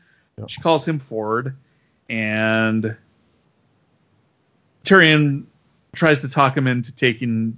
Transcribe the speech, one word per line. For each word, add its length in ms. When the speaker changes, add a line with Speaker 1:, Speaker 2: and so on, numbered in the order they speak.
Speaker 1:
Yeah. 100
Speaker 2:
She 140
calls 220
him 140
forward, 560
and 880
Tyrion 600
tries 260
to 80
talk 280
him 100
into 260
taking, 640